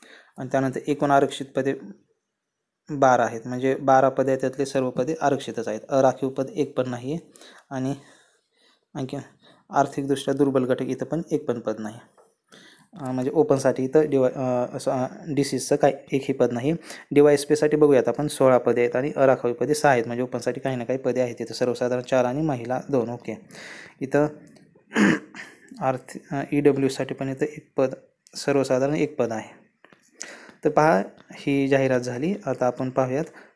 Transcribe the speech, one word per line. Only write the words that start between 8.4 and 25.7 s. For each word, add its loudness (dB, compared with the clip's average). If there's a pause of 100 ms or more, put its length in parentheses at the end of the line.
आणखी -8 (540)
आर्थिकदृष्ट्या 0
दुर्बल 2
घटक 0
इथं -6
पण -4
एक -2
पण -4
पद -4
नाही. -10 (1040)
अ, -8
म्हणजे -4
ओपनसाठी 2
इथं 2
डीवाय, 4
अ, -2
असं, -4
अ, -2 (220)
डीसीचं 0
काय 2
एकही -2
पद 0
नाही. -2 (400)
डीवायएसपीसाठी 6
बघूयात 6
आपण, -2
सोळा 4
पदे 0
आहेत 0
आणि -2
अराखीव 4
पदे 0
सहा 4
आहेत. 2
म्हणजे -4
ओपनसाठी -6
काही -4
ना -4
काही -2
पदे -2
आहेत. -2
इथं -8
सर्वसाधारण -2
चार 2
आणि -2
महिला -4 (100)
दोन. 0
ओके, -10 (640)
इथं 0 (640)
<clears throat> 4 (640)